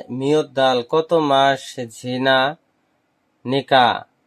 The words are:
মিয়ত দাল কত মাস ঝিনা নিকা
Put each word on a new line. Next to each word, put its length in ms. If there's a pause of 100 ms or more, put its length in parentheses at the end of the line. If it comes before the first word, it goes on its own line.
মিয়ত 400
দাল 320
কত 320
মাস 480 (240)
ঝিনা 720 (880)
নিকা 420 (400)